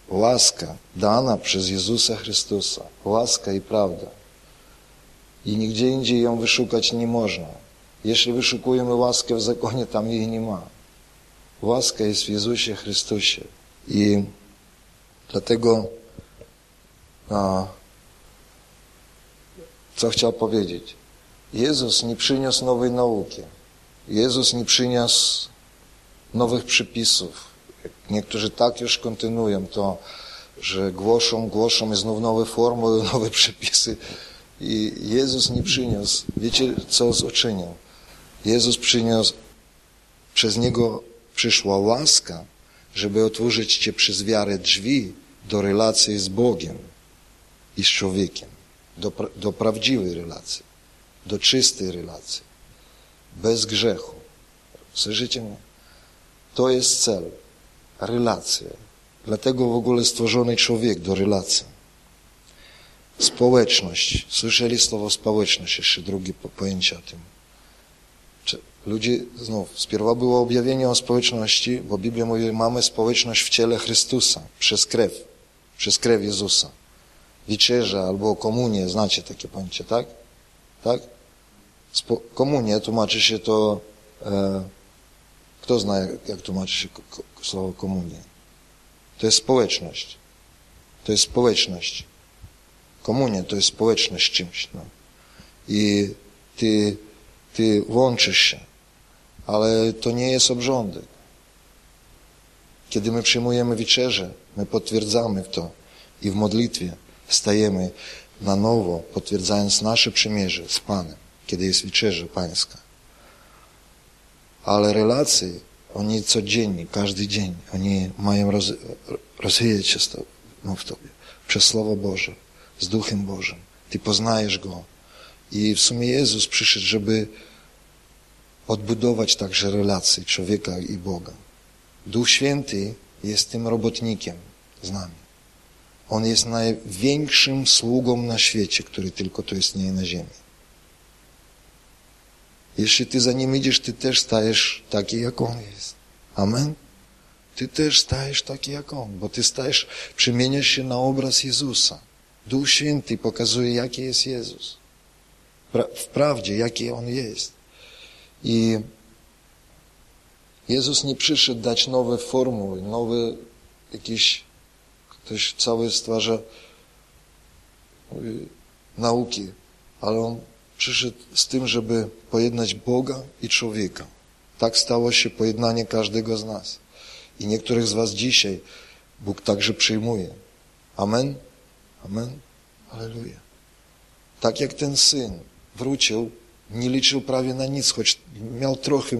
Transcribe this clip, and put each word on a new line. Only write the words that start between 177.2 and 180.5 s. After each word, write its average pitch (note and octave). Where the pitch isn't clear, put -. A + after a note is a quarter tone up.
I G2+
niektórych A2+
z G2+
was A2
dzisiaj G2+
Bóg G2
także G#2
przyjmuje. G#2+